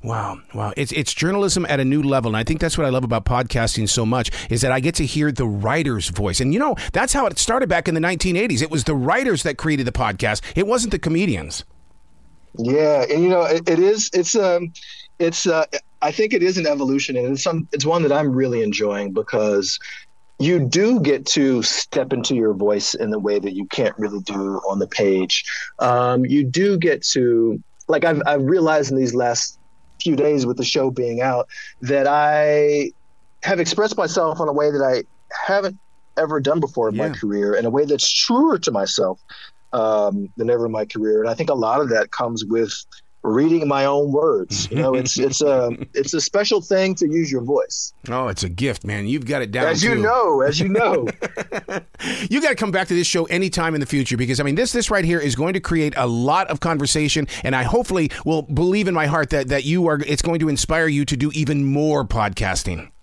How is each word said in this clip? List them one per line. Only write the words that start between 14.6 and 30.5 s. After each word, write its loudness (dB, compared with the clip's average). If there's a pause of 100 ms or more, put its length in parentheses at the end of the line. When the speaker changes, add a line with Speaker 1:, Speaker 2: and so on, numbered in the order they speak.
Speaker 2:
it's, 0
uh, 2 (380)
I 0
think 0
it 2
is 2
an -2
evolution, 0
and 0
it's -4
some, -2
it's -2
one 2
that 4
I'm 2
really 0
enjoying -2
because 0 (600)
you 2
do 2
get 2
to 2
step -2
into -2
your 2
voice 0
in -4
the -2
way 0
that -4
you -6
can't -2
really -4
do -6
on -2
the 0
page. 0 (340)
Um, 2
you 4
do 2
get 2 (100)
to, 2 (260)
like, 2
I've, 2
I've 2
realized 2
in 0
these 0
last -2 (440)
few 2
days 2
with -2